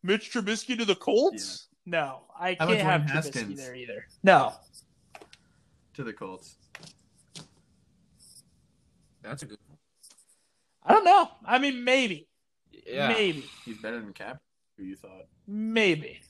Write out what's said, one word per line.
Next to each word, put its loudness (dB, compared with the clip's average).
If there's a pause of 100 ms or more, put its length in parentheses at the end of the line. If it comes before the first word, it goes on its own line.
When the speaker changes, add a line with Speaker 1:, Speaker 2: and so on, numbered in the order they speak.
Speaker 1:
Mitch -2
Trubisky -4
to -2
the 2
Colts? 0 (160)
Speaker 2:
Yeah. -4
Speaker 1:
No, -6 (180)
I -4
Speaker 2:
How 0
about 4
Speaker 1:
can't 0
have 2
Speaker 2:
Dwayne -2
Speaker 1:
Trubisky -4
Speaker 2:
Haskins? -6
Speaker 1:
there -14
either. -14 (160)
No. 6 (1400)
Speaker 2:
To -10
the -8
Colts. -14 (2750)
Speaker 3:
That's -12
a -14
good -20 (100)
one. -20 (1040)
Speaker 1:
I 4
don't 6
know. 8 (160)
I 4
mean, 0
maybe. 0 (580)
Speaker 3:
Yeah. -2
Speaker 1:
Maybe. 0 (200)
Speaker 2:
He's -14
better -10
than -16
Cap, -14 (380)
who -16
you -12
thought. -20 (200)
Speaker 1:
Maybe. 0